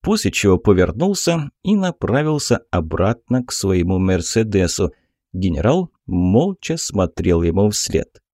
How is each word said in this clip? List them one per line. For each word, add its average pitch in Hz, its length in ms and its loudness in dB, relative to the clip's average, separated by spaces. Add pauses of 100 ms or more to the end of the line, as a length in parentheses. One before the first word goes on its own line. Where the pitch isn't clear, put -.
После 202 280 0
чего 92 280 2
повернулся 143 920 0 (140)
и 196 100 2
направился 151 840 0 (100)
обратно 95 760 -2
к - 60 -14
своему 92 480 0
«Мерседесу». 92 920 0 (400)
Генерал 98 580 0 (160)
молча 113 680 0
смотрел 87 680 -2
ему 87 280 2
вслед. - 520 -6 (120)